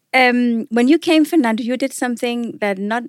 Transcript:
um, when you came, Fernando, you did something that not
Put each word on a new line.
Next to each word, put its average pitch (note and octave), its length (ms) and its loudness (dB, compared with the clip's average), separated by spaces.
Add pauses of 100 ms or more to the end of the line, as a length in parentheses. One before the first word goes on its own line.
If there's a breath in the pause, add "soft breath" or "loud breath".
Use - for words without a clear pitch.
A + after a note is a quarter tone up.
(140)
um, B3 560 2
when A#3+ 180 2
you D#4+ 100 6
came, D#4+ 260 2
Fernando, A#3+ 400 0
you B3 120 -4
did C4+ 160 -4
something A#3+ 680 -6
that G3+ 180 -2
not G#3+ 300 -4